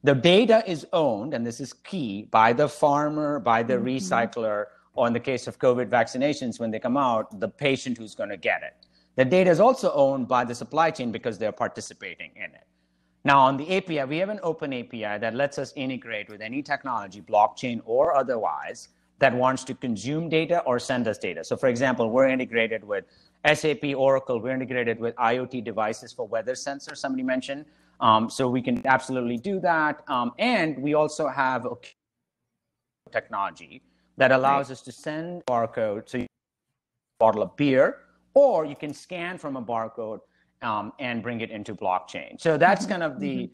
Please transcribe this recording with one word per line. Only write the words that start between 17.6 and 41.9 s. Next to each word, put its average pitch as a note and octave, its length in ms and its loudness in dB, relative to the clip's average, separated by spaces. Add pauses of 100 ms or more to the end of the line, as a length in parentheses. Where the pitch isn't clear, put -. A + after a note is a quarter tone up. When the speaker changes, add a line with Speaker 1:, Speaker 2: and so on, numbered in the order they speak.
Speaker 1:
or C#3 300 2
otherwise, G#2+ 720 -2 (300)
that C3 140 6
wants B2+ 320 0
to B2+ 100 -6
consume C3 520 -4
data D#3+ 360 0
or B2 160 0
send B2 280 -2
us G#2 120 -4
data. E2 240 -6
So, - 120 -4
for C3+ 120 0
example, A#2+ 420 0
we're C3 180 4
integrated A2+ 560 0
with G2+ 220 -6 (400)
S D3 200 4
A D3 100 2
P, D3 180 -4
Oracle, C3+ 480 2
we're B2+ 140 -4
integrated A#2+ 440 -4
with A#2 200 -4
I A#2+ 180 2
O B2+ 80 -4
T B2+ 160 -8
devices A2 500 -6
for A#2 160 -10
weather A2+ 260 -4
sensors, C#3 440 -10
somebody C3 240 -6
mentioned. C3 440 -4 (360)
Um, A2 300 6
so B2+ 180 0
we B2 140 0
can B2 240 -2
absolutely B2+ 500 0
do F#3+ 220 -4
that. D#3+ 500 0
Um, B2 300 -2
and F#3+ 400 0
we D3 160 -2
also D3+ 320 0
have C3 400 -2
a - 80 -6 (1400)
technology G2 720 -6 (340)
that C3 140 6
allows C3+ 380 2
Speaker 2:
Right. C3 40 -12
Speaker 1:
us - 80 -16
to B2+ 100 -18
send E3 540 -10
barcode, A2+ 640 -2
so C3 80 -6
you A#2+ 100 -6 (920)
bottle G#2+ 240 4
of F#2 120 -8
beer, C#3 420 4 (360)
or A#3 320 6
you C#3+ 100 -10
can D3 160 -10
scan F3 460 -10
from C#3+ 180 -10
a C3 60 -8
barcode, A2 580 -6 (440)
um, G#2+ 360 -4
and A#2+ 220 -4
bring A#2 200 -6
it A2+ 100 -6
into G#2 240 -10
blockchain. F2+ 680 -4